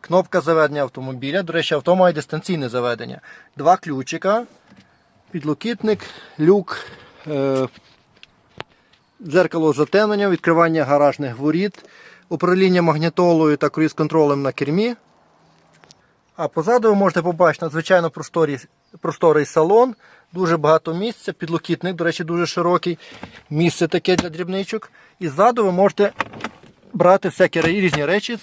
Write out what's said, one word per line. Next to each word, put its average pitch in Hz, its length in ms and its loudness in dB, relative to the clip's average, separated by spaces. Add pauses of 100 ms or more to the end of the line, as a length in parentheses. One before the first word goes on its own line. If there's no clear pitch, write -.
кнопка 180 400 0
заведення 151 400 2
автомобіля. 131 640 -6
До 165 100 -10
речі, 160 220 -2
авто 175 220 2
має 180 180 4
дистанційне 151 540 -6
заведення. 120 520 -6 (360)
Два 156 200 4
ключика, 170 720 -4 (840)
підлокітник, 196 680 -4 (400)
люк, 185 380 2 (480)
е, 135 420 -2 (1600)
дзеркало 160 480 2
з 135 40 -2
затемненням, 202 540 0
відкривання 165 540 2
гаражних 139 540 0
воріт, 156 460 -2 (440)
управління 180 540 2
магнітолою 160 720 2
та 147 120 -2
круїз-контролем 147 720 0
на 131 100 -2
кермі. 196 440 -2 (1400)
А 160 120 -4
позаду 220 400 0
ви 208 60 4
можете 190 280 2
побачити 170 420 2
надзвичайно 165 460 0
просторі-, 151 560 -4 (340)
просторий 156 440 2
салон, 214 500 2 (380)
дуже 170 240 0
багато 156 380 2
місця, 202 380 -6
підлокітник, 170 640 -6
до 165 80 -6
речі, 170 200 -2
дуже 170 220 -2
широкий, 175 520 -2 (520)
місце 160 380 0
таке 185 280 0
для 175 120 -4
дрібничок. 185 640 -8 (260)
І 175 100 -6
ззаду 214 360 2
ви 185 80 0
можете 196 400 2 (800)
брати 185 360 4
всякі 165 320 0
ре-, 165 200 0
різні 156 240 0
речі 208 380 -4